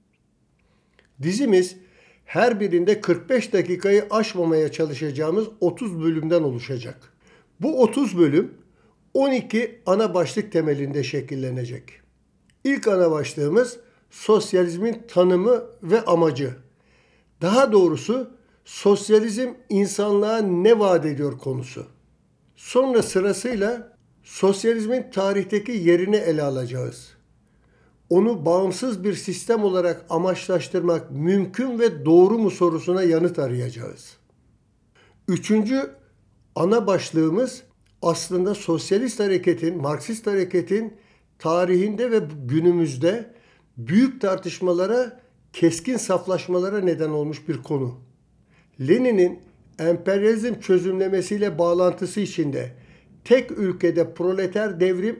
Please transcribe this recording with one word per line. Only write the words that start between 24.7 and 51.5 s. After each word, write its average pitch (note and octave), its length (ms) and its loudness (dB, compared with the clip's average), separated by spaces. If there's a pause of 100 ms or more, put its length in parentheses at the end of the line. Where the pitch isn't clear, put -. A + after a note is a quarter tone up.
tarihteki G3 600 -2
yerini F#3 440 2
ele D#3+ 280 0
alacağız. B2+ 720 -6 (920)
Onu F#3+ 360 2
bağımsız F#3 580 0
bir G3+ 100 -2
sistem G#3+ 500 -4
olarak F3+ 460 -2
amaçlaştırmak F3 1000 -2
mümkün G3 680 -2
ve E3 260 0
doğru F#3 340 6
mu G#3 120 0
sorusuna F3 520 0
yanıt E3 360 2
arayacağız. A#2+ 760 -6 (1120)
Üçüncü G#3+ 640 0 (640)
ana G3 320 2
başlığımız E3+ 760 0 (380)
aslında F3+ 540 -2
sosyalist G3+ 640 -2
hareketin, F3+ 600 0
Marksist D3+ 460 -6
hareketin G3 640 -2 (460)
tarihinde F#3 720 0
ve G#3+ 100 2 (240)
günümüzde E3 880 0 (440)
büyük G3+ 440 0
tartışmalara, F#3 1000 -2 (340)
keskin E3+ 440 0
saflaşmalara F#3 800 -2
neden D#3+ 300 0
olmuş D3+ 380 -6
bir C#3 160 -6
konu. C3 360 -6 (800)
Lenin'in F#3 600 2 (400)
emperyalizm G3+ 800 0
çözümlemesiyle F#3+ 1000 0